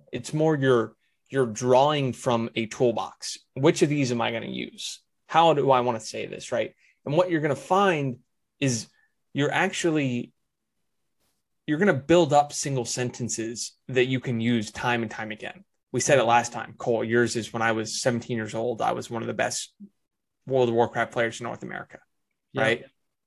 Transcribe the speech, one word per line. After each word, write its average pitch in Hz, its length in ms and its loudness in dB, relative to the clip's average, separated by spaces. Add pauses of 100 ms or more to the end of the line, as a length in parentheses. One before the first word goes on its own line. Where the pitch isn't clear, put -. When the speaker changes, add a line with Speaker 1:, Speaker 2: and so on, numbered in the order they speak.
(140)
Speaker 1:
It's 123 220 -8
more 156 200 2
you're, 131 400 2 (320)
you're 131 200 0
drawing 123 640 4
from 117 420 -2
a 113 120 -2
toolbox. - 720 -4 (160)
Which 151 260 2
of 160 80 4
these 139 220 0
am 117 100 -2
I 117 100 -2
gonna 113 140 -6 (220)
use? - 320 -12 (260)
How 165 300 6
do 139 160 4
I 127 100 6
wanna 120 180 -2
say - 280 -10
this, - 240 -12
right? 117 240 -4 (300)
And 143 120 0
what 180 140 2
you're 160 100 0
gonna 147 140 0
find 170 640 0 (400)
is 120 280 -2 (460)
you're 143 180 0
actually, 151 800 0 (1300)
you're 151 140 -2
gonna 196 140 4 (180)
build 165 220 6
up 143 200 4
single 131 320 -4
sentences 117 880 -6 (160)
that 127 180 2
you 131 140 -2
can 123 200 -4
use 113 300 0
time 123 320 -2
and 110 80 -6
time 110 220 -10
again. - 320 -14 (280)
We 123 100 -2
said 143 180 4
it 113 60 2
last 117 280 2
time, 117 240 -10
Cole, 117 260 -2
yours 117 320 2
is, 107 160 -6
"When 113 120 -4
I 113 80 4
was 110 280 -4
seventeen 120 380 -2
years 110 160 -6
old, 113 260 -4
I 113 120 0
was 120 180 -6
one 117 140 -6
of 117 40 -6
the 113 60 -4
best 120 400 -4 (720)
World 127 240 2
of 117 60 0
Warcraft 117 360 0
players 117 280 -2
in 120 60 -10
North 113 180 -10
America," - 360 -12 (540)
Speaker 2:
Yep. 113 100 0
Speaker 1:
right? 117 220 0 (420)